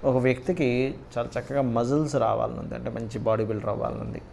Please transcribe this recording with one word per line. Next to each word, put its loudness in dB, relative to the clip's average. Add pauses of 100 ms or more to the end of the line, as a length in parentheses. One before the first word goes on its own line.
ఒక 4
వ్యక్తికి 2 (440)
చాలా -4
చక్కగా -2
మజిల్స్ 2
రావాలని 2
ఉంది, -8
అంటే -6
మంచి -6
బాడీ 2
బిల్డర్ -2
అవ్వాలని -2
ఉంది. -8 (100)